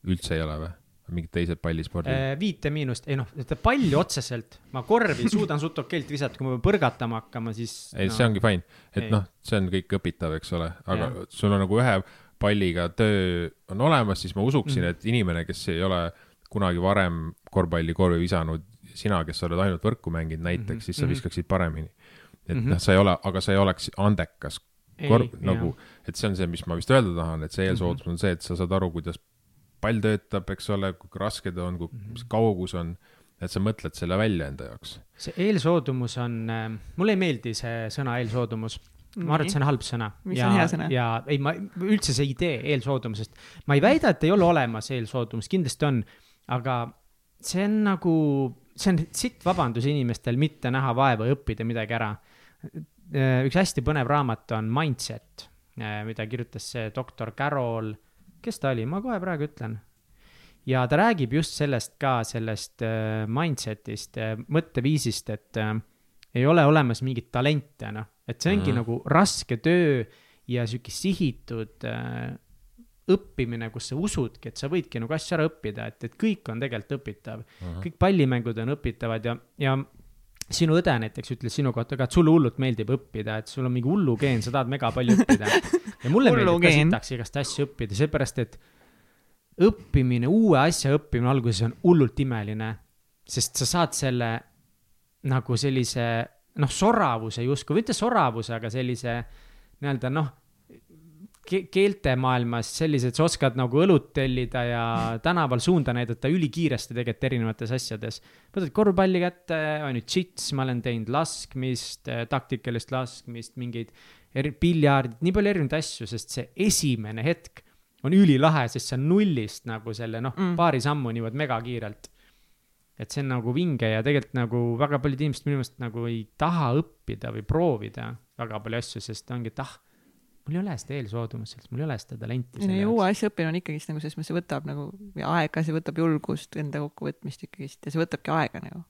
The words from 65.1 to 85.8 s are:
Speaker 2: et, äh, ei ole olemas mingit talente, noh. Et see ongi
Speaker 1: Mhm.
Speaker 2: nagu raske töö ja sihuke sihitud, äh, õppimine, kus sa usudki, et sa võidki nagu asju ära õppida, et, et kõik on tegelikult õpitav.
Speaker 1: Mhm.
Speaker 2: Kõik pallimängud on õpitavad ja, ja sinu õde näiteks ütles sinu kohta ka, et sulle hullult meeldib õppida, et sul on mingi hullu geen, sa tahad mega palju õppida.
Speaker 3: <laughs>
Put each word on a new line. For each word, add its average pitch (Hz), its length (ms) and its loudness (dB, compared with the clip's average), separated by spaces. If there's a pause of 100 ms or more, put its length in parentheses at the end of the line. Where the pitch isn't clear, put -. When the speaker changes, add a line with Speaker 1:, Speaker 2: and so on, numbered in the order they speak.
Speaker 2:
et, - 280 -8
äh, 107 160 -2 (640)
ei 123 100 4
ole 160 200 6
olemas 139 360 4
mingit 131 300 -4
talente, 127 640 -2
noh. 107 120 -8 (220)
Et - 140 -8
see 165 120 2
ongi 202 180 2
Speaker 1:
Mhm. 127 40 2
Speaker 2:
nagu 117 300 -2
raske 143 520 2
töö 151 480 4 (420)
ja 120 180 -2
sihuke 120 260 -8
sihitud, 127 920 -4
äh, 120 520 -6 (720)
õppimine, 117 640 -2
kus 117 180 -12
sa 127 60 -6
usudki, 127 520 -4
et - 100 -14
sa 139 100 -6
võidki 156 320 -4
nagu 117 140 -4
asju 160 240 -4
ära 156 100 2
õppida, 110 400 -6
et, - 180 -12
et - 120 -12
kõik 220 320 -2
on 113 100 -6
tegelikult 127 440 -6
õpitav. 113 400 -12 (180)
Speaker 1:
Mhm. 90 220 -8
Speaker 2:
Kõik 87 160 -10
pallimängud 131 580 2
on 113 180 -4
õpitavad 113 500 -6
ja, 120 120 -2 (220)
ja 135 180 2 (720)
sinu 160 240 2
õde 165 260 4
näiteks 110 320 -8
ütles 120 200 -6
sinu 139 200 0
kohta 117 260 -4
ka, 131 80 0
et - 60 -6
sulle 165 200 6
hullult 151 260 6
meeldib 117 320 0
õppida, 110 480 -4
et 110 100 -8
sul 127 180 -6
on 123 80 0
mingi 123 140 0
hullu 160 300 4
geen, 123 240 2
sa 120 100 -4
tahad 131 160 0
mega 131 240 -2
palju 120 260 4
õppida. 196 280 4
Speaker 3:
<laughs> 339 380 2 (220)